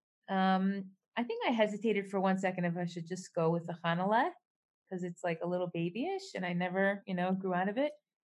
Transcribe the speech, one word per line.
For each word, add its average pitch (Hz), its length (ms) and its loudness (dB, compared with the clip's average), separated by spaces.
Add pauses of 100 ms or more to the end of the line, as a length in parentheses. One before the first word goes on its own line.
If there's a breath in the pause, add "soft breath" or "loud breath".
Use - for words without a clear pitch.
(280)
um, 190 640 2 (240)
I 240 80 -2
think 453 240 -4
I 285 40 4
hesitated 208 600 2
for 196 80 0
one 190 180 4
second 185 280 0
if 170 100 0
I 175 120 -2
should 165 200 -8
just 185 260 -8
go 165 160 2
with 170 160 0
the 175 160 -8
Chanale, 196 480 2 (600)
'cause 185 160 -4
it's, 175 180 -8
like, 170 180 -2
a 175 60 -4
little 180 200 0
babyish 220 680 -4
and 185 100 -4
I 175 60 -2
never, 190 560 0
you 190 60 -4
know, 180 180 0
grew 190 220 -2
out 185 160 2
of 208 80 -4
it. 294 160 0 (300)